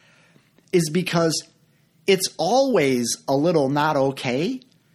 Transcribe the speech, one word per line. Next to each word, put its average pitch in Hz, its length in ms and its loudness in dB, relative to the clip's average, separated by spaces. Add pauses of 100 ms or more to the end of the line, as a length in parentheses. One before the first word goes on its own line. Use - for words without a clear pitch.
(720)
is 160 180 2
because 170 420 0 (760)
it's - 320 0
always 160 760 0 (100)
a 139 80 -2
little 147 340 2
not 147 280 0
okay, 139 640 -2 (340)